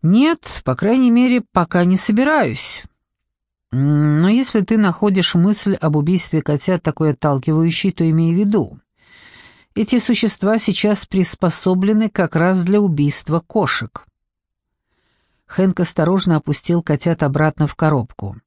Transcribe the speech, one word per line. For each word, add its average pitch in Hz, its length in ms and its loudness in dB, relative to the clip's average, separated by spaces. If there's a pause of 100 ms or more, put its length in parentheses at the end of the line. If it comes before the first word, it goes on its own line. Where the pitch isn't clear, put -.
«Нет, 262 600 0
по 127 100 -2
крайней 247 360 2
мере, 247 320 2 (100)
пока 175 320 0
не 185 120 4
собираюсь. 220 880 0 (880)
Но 151 580 2
если 233 340 0
ты 220 160 0
находишь 190 560 0
мысль 196 400 2
об 151 220 -2
убийстве 160 440 0
котят 151 420 -2
такой 156 280 -2
отталкивающей, 160 840 0
то 165 160 -2
имей 165 260 2
в 175 40 0
виду, 202 420 -2 (920)
эти 220 240 0
существа 220 600 0
сейчас 208 460 -2
приспособлены 190 1040 0
как 180 260 -2
раз 180 300 2
для 202 160 2
убийства 151 600 0
кошек». - 680 -6 (1400)
Хэнк 185 340 0
осторожно 175 560 0
опустил 165 460 -2
котят 160 400 -2
обратно 151 440 0
в - 80 -6
коробку. 120 600 -4 (100)